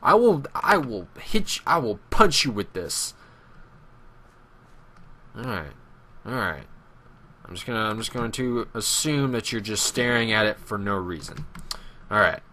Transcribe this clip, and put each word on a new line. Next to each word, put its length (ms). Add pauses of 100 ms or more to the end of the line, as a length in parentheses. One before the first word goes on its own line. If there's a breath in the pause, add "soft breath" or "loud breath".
I 120
will, 280 (100)
I 240
will 300 (120)
hit 380
you, 80
I 120
will 220 (100)
punch 340
you 80
with 220
this. 400 (2250 loud breath)
All 80
right, 300 (520)
all 80
right. 320 (800)
I'm 80
just 120
gonna, 140
I'm 180
just 160
going 200
to 400
assume 580
that 200
you're 100
just 240
staring 460
at 140
it 140
for 180
no 180
reason. 500 (640 loud breath)
All 100
right. 200 (140)